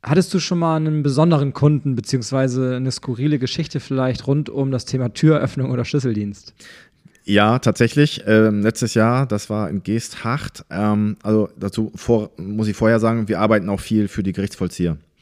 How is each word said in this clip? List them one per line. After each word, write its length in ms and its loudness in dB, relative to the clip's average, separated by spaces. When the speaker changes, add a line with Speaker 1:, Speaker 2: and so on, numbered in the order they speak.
Speaker 1:
Hattest 300 2
du 60 2
schon 200 -2
mal 160 2
einen 260 0
besonderen 520 2
Kunden 420 2
beziehungsweise 800 -2
eine 160 -2
skurrile 480 -2
Geschichte 400 -4
vielleicht 480 -2
rund 220 0
um 200 -4
das 160 -4
Thema 280 -4
Türöffnung 580 2
oder 140 -2
Schlüsseldienst? 680 -4
Speaker 2:
Ja, 340 4
tatsächlich. 680 2
Ähm, 340 4
letztes 320 0
Jahr, 320 2
das 240 -6
war 180 -4
in 140 -4
Geesthacht. 880 -6
Ähm, 540 0
also 260 2
dazu 360 -4
vor-, 420 0
muss 300 -4
ich 100 -4
vorher 220 4
sagen, 280 0
wir 120 -2
arbeiten 280 2
auch 120 -2
viel 280 0
für 140 -6
die 100 -2
Gerichtsvollzieher. 680 -4